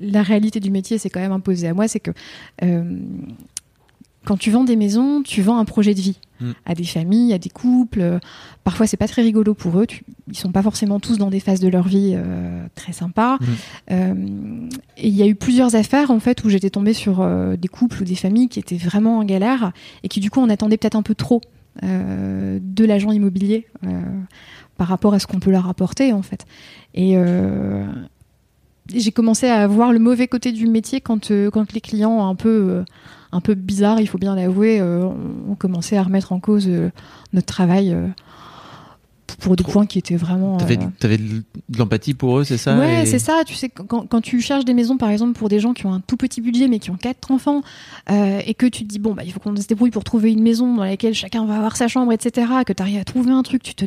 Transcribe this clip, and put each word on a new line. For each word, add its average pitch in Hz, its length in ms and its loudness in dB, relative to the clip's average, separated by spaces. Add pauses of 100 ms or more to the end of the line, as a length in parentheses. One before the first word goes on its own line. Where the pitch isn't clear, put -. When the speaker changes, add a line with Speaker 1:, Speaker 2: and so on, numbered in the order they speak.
Speaker 1:
la 208 220 2
réalité 214 360 2
du 196 120 -2
métier 196 260 -2
s'est 196 140 -6
quand 180 100 -6
même 190 100 -4
imposée 185 360 -2
à 165 80 -2
moi, 208 120 2
c'est 220 140 -4
que, 175 100 -8 (520)
euh, 175 200 2 (1400)
quand 202 120 0
tu 220 120 -2
vends 233 140 4
des 240 120 4
maisons, 233 460 2
tu 214 220 -2
vends 226 160 4
un 214 60 2
projet 208 280 2
de 196 80 0
vie 190 160 -2 (240)
Speaker 2:
Mm. 120 100 -4 (140)
Speaker 1:
à 170 100 -4
des 170 80 -6
familles, 185 480 2
à 196 60 2
des 175 120 -8
couples. 247 520 0
Euh, 175 180 0 (460)
parfois, 202 220 2
c'est 202 100 -2
pas 208 100 0
très - 140 0
rigolo 214 320 4
pour 175 260 0
eux. 226 60 4
Tu... - 180 -10 (240)
ils - 80 -14
sont 185 160 -4
pas 196 120 2
forcément 208 360 0
tous 226 180 0
dans 202 120 0
des 190 100 -2
phases 190 220 0
de 185 80 4
leur 180 180 2
vie, 196 280 2
euh, 175 500 -6 (100)
très - 160 -12
sympas. 220 460 -2
Speaker 2:
Mm. 185 60 -6 (480)
Speaker 1:
Euh... 196 760 -4 (300)
et - 100 -4
il 202 80 2
y 202 80 4
a 202 40 6
eu 208 80 4
plusieurs 247 400 2
affaires 262 360 2
en 226 80 4
fait 247 240 0
où 220 60 2
j'étais 196 220 2
tombée 202 200 0
sur, 196 300 0
euh, 180 340 0
des 180 140 -6
couples - 320 -2
ou - 20 -2
des 180 120 -2
familles 220 340 2
qui 214 100 -8
étaient 180 160 -8
vraiment 208 440 0
en 220 40 0
galère 202 480 0 (320)
et 190 60 -8
qui - 100 -4
du 202 100 -2
coup 269 120 2
en 240 80 4
attendaient 214 260 2
peut-être 220 220 0
un 214 60 0
peu 214 120 -2
trop, - 240 0 (440)
euh, 190 800 -4
de 190 220 0
l'agent 208 300 2
immobilier, 202 540 0 (180)
euh, 180 160 -4 (760)
par 175 120 -2
rapport 196 240 2
à 196 60 2
ce - 80 -4
qu'on 190 120 -4
peut 190 120 2
leur 185 180 2
apporter 214 420 0
en 202 120 0
fait. - 220 -12 (500)
Et, 190 200 2
euh, 185 720 0 (1080)
j'ai 220 180 0
commencé 226 360 2
à 220 200 4
voir 233 260 4
le 233 60 4
mauvais 240 280 4
côté 247 240 -2
du 226 160 0
métier 226 340 0
quand, 214 300 -4
euh, 202 180 2
quand 214 240 0
les 220 80 -6
clients 214 460 0
un 190 80 -2
peu, 220 140 0
euh, 185 340 2 (480)
un 180 100 -2
peu 208 140 0
bizarres, 202 440 2
il 214 80 2
faut 190 120 -6
bien 196 160 -2
l'avouer, 196 440 2
euh, 175 260 0
ont, - 460 -6
ont 202 40 -4
commencé 185 420 -4
à 196 60 2
remettre 185 300 0
en 180 60 -2
cause, 208 300 0
euh, 175 220 0 (420)
notre 180 140 0
travail, 185 440 2
euh, 170 140 -2 (1200)
p-, - 140 -16
pour 185 160 2
des 180 80 2
Speaker 2:
Trop. - 100 -6
Speaker 1:
points 202 140 4
qui - 100 -8
étaient 175 180 -2
vraiment, 185 420 0
Speaker 2:
T'avais 175 200 2
de, 92 60 -4
Speaker 1:
euh, 180 40 -2 (120)
Speaker 2:
t'avais 110 180 2
de, 110 240 -4 (280)
de 113 100 -6
l'empathie 113 340 0
pour 127 240 0
eux, 143 60 2
c'est 135 140 -2
ça ? 180 200 0
Speaker 1:
Ouais, 320 240 2
Speaker 2:
Et 320 60 2
Speaker 1:
c'est 320 100 2
ça. 311 260 0
Tu - 120 -8
sais, 262 140 -8
quand, 233 380 -6
quand 233 140 2
tu 247 180 -2
cherches 277 260 0
des 247 100 2
maisons, 240 220 2
par 233 120 0
exemple, 220 240 2
pour 220 160 -4
des 208 100 4
gens 233 140 2
qui 226 140 -6
ont 190 60 0
un 185 60 -2
tout - 160 -4
petit 254 240 -4
budget 240 280 2
mais 240 100 2
qui 202 140 -8
ont 180 60 -4
quatre 247 340 -8
enfants, 277 320 0 (480)
euh, 202 340 2
et 220 80 -4
que 247 140 2
tu 233 160 -4
te 208 40 -8
dis, « 208 120 -8
Bon, 208 160 -2
bah, - 100 -8
il 180 60 -8
faut 196 80 -12
qu'on 208 160 -6
se 202 120 -4
débrouille 226 240 2
pour 208 120 -4
trouver 226 280 2
une 220 120 2
maison 233 320 2
dans 208 80 0
laquelle 196 320 -2
chacun 214 300 -4
va 214 100 -2
avoir 214 200 -2
sa 240 120 0
chambre, 240 260 0
et 226 60 2
cetera, » 247 460 0
que - 60 -2
t'arrives 196 280 -2
à 190 40 -6
trouver 254 280 0
un 262 100 4
truc, 254 220 -2
tu - 100 -16
te - 140 -4